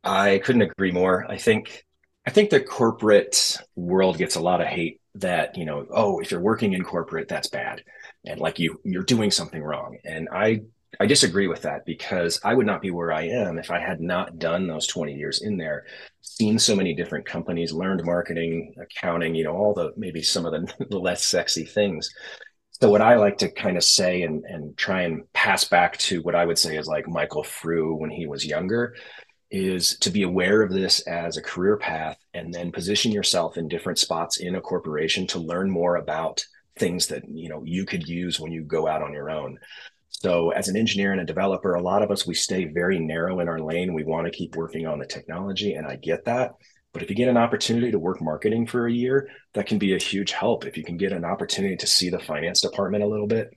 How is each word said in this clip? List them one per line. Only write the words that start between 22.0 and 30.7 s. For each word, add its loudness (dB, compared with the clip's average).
So 6
what 8
I 8
like 4
to 0
kind -2
of 2
say 4
and, -4
and -12
try 0
and -2
pass 2
back 4
to -2
what -2
I 4
would 0
say 0
is, -4
like, -4
Michael -2
Frew -2
when -6
he -6
was -6
younger, -2
is 0
to 0
be 2
aware 4
of 2